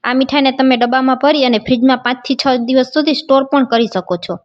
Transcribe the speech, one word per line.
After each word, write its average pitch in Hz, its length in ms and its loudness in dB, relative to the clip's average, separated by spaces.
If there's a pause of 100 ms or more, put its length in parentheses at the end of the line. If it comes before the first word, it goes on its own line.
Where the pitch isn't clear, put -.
આ 247 100 -2
મીઠાઈને 269 380 0
તમે 262 260 2
ડબ્બામાં 254 380 0
ભરી 277 300 2
અને 240 120 2
ફ્રીજમાં 247 400 2
પાંચથી 254 380 -4
છ - 120 -4 (180)
દિવસ 254 280 0
સુધી 302 200 0
સ્ટોર 269 300 0
પણ 269 220 0
કરી 233 220 0
શકો 180 300 -4
છો. 170 280 -8